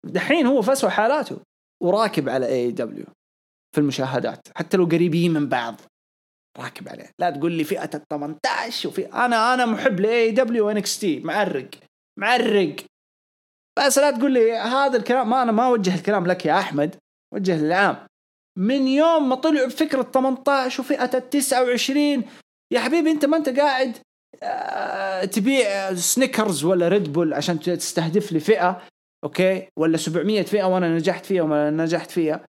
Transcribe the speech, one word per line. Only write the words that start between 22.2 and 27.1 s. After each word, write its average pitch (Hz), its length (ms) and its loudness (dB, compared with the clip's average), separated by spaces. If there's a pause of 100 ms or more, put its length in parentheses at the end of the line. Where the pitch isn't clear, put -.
يا 247 60 2
حبيبي 311 320 2
أنت 302 140 2
ما 302 120 2
أنت 302 120 0
قاعد 262 480 0 (460)
آه، 196 840 -6
تبيع، 226 420 2
آه، 196 260 -2
سنيكرز 208 680 0
ولا 170 240 2
ريد 175 260 0